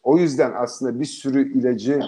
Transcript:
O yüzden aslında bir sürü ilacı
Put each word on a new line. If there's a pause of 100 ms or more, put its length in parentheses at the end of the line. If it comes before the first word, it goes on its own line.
O
yüzden
aslında
bir
sürü
ilacı